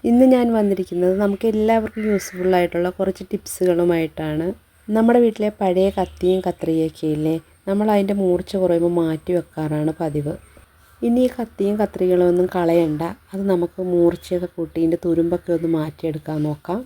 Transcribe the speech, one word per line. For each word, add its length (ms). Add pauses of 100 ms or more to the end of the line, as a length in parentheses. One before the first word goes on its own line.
ഇന്ന് 240
ഞാൻ 140 (100)
വന്നിരിക്കുന്നത് 560 (100)
നമുക്ക് 300
എല്ലാവർക്കും 560
യൂസ്ഫുൾ 480
ആയിട്ടുള്ള 400
കുറച്ച് 340
ടിപ്സുകളുമായിട്ടാണ്. 1160 (500)
നമ്മുടെ 260
വീട്ടിലെ 260 (120)
പഴയ 340
കത്തിയും 520
കത്രികയൊക്കെ 680
ഇല്ലേ, 180 (360)
നമ്മൾ 260
അതിൻ്റെ 260
മൂർച്ച 300 (120)
കുറയുമ്പോൾ 360
മാറ്റി 380
വെക്കാറാണ് 640
പതിവ്. 340 (720)
ഇനി 220
ഈ 80
കത്തിയും 440
കത്രികകളും 520
ഒന്നും 240
കളയണ്ട, 440 (300)
അത് 120 (100)
നമുക്ക് 280 (140)
മൂർച്ചയൊക്കെ 600
കൂട്ടി 260
ഇതിൻ്റെ 240
തുരുമ്പൊക്കെ 500
ഒന്ന് 220
മാറ്റിയെടുക്കാൻ 600 (100)
നോക്കാം. 360